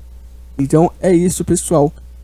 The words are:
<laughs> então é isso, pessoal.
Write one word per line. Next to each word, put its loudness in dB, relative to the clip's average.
<laughs> -20
então 2
é 0
isso, 0
pessoal. 0